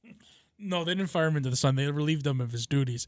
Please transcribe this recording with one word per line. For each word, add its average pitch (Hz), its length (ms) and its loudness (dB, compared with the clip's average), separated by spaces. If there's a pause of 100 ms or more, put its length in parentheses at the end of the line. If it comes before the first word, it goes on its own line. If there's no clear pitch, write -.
(580)
No, 185 240 -2
they 175 120 0
didn't 190 160 -2
fire 160 160 2
him 156 100 2
into 131 140 0
the 127 60 0
sun. 135 180 4
They 139 160 0
relieved 151 360 0
him 135 140 0
of 120 120 -4
his 117 140 -6
duties, 127 420 0